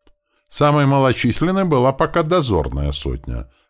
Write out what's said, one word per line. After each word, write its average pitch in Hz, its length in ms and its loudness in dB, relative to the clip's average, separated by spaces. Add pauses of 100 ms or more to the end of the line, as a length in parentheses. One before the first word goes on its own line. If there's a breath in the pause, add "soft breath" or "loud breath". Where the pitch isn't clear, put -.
(480)
Самой 147 380 2
малочисленной 135 800 2
была 135 280 2
пока 156 300 -2
дозорная 85 680 -2
сотня, 60 600 -8 (180)